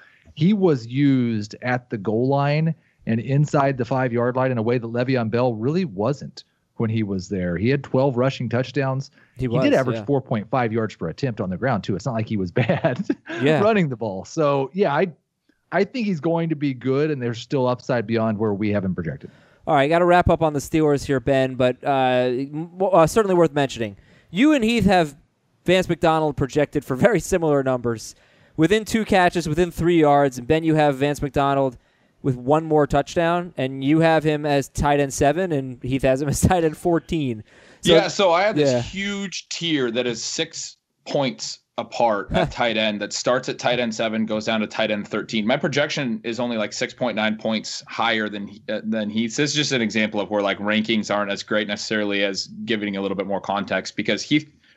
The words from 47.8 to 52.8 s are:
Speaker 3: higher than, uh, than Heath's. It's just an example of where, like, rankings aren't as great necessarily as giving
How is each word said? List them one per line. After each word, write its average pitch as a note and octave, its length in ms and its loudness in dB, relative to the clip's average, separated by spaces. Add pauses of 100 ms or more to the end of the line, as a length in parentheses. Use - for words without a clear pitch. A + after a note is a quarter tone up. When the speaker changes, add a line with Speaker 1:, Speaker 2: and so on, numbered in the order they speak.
Speaker 3:
higher A2 400 -2
than, G2+ 220 -10 (180)
uh, G#2+ 160 -6
than A2 240 -4
Heath's. A2 300 -4
It's D3 160 0
just C#3+ 180 -2
an B2+ 80 0
example G#2+ 400 -2
of F#2 80 -4
where, G#2 140 0
like, G2 160 0
rankings G#2+ 540 0
aren't G2+ 200 -2
as F#2+ 100 -8
great G#2+ 260 -2
necessarily G#2 540 -2
as G2 260 -2 (180)
giving G#2 320 -4